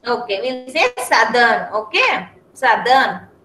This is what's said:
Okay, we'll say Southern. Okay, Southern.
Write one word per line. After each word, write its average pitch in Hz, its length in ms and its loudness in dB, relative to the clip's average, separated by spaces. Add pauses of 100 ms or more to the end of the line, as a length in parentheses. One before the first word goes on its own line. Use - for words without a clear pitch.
Okay, 240 400 -4
we'll 254 320 -6
say 370 240 0
Southern. 233 760 2
Okay, 254 540 -2 (260)
Southern. 233 760 0 (160)